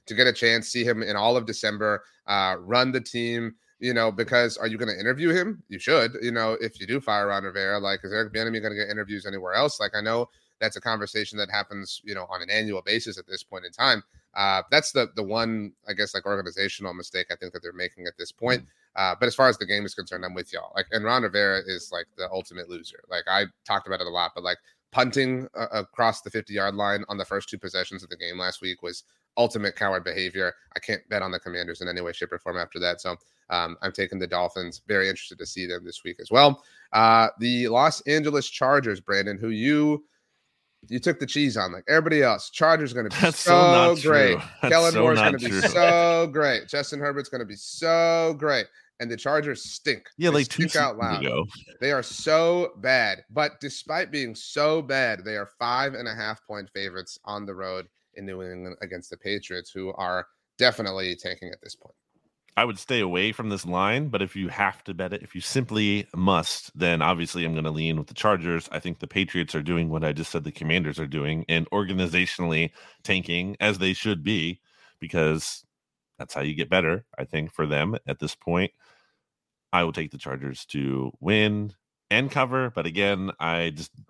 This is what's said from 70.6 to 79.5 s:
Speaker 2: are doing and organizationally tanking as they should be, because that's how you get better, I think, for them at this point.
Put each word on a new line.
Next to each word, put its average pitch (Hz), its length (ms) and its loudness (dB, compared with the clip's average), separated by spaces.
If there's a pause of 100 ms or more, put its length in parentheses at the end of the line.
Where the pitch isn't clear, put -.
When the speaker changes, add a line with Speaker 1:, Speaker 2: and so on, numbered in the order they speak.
Speaker 2:
are 76 80 -6
doing 76 400 -4
and 82 220 0
organizationally 90 1000 0 (320)
tanking 90 580 -2
as 104 160 2
they 92 160 2
should 90 320 -2
be, 82 340 -2 (400)
because 80 640 0 (540)
that's 65 160 -14
how 71 80 -6
you 76 120 -4
get 76 160 -4
better, 90 360 2 (120)
I - 60 -8
think, 78 300 -6
for 80 120 -2
them 76 300 0 (100)
at 69 140 -6
this 76 160 -6
point. 87 360 -2 (1000)